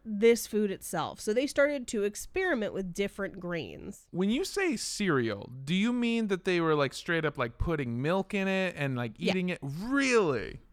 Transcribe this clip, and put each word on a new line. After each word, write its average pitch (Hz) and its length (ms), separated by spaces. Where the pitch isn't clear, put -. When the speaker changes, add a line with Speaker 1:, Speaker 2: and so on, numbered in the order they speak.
Speaker 1:
this 226 440
food 208 240
itself. 156 480
So 214 140
they 254 120
started 285 440
to 214 140
experiment 226 720
with 185 180
different 196 480
grains. 170 680
Speaker 2:
When 196 220
you 277 120
say 370 320
cereal, 123 760
do 151 120
you 214 180
mean 233 360
that 190 140
they 180 160
were, 160 140
like, 143 220
straight 165 300
up, 147 120
like, 120 220
putting 131 420
milk 185 320
in 196 140
it 190 280
and, 139 200
like, 120 220
Speaker 1:
Yeah. 180 160
Speaker 2:
eating 180 160
it? 175 120
Really? 190 1000